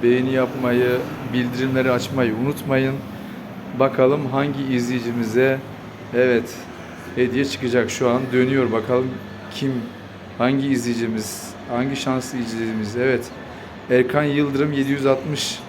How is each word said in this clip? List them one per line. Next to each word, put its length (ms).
beğeni 300
yapmayı, 640
bildirimleri 580
açmayı 440
unutmayın. 600
Bakalım 520
hangi 320
izleyicimize, 880
evet, 420
hediye 300
çıkacak. 460
Şu 180
an 120
dönüyor. 380
Bakalım 360
kim, 200
hangi 300
izleyicimiz, 840
hangi 260
şanslı 420
izleyicimiz? 580
Evet, 340
Erkan 340
Yıldırım 500
yedi 180
yüz 140
altmış 640